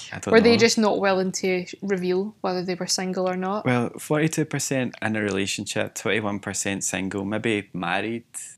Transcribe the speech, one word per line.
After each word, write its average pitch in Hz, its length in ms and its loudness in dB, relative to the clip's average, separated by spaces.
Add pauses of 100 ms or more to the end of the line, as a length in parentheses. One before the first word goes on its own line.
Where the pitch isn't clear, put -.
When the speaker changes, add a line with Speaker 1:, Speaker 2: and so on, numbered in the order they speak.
(140)
Speaker 1:
I 101 60 -8
don't 202 120 -2
Speaker 2:
Were 220 60 2
Speaker 1:
know. 226 60 6
Speaker 2:
they 233 140 8
just 226 200 6
not 214 220 4
willing 190 340 2
to 185 320 0 (160)
reveal 190 600 0
whether 180 220 -2
they 185 120 -2
were 180 120 -6
single 185 400 0
or 180 80 0
not? 190 300 -2
Speaker 1:
Well, 123 320 2
forty-two 156 480 0
percent 135 560 -2
in 110 140 0
a 107 60 0
relationship, 101 760 -2
twenty-one 104 440 0
percent 98 440 -4
single, 95 420 -2
maybe 107 480 0
married, 98 520 -2 (320)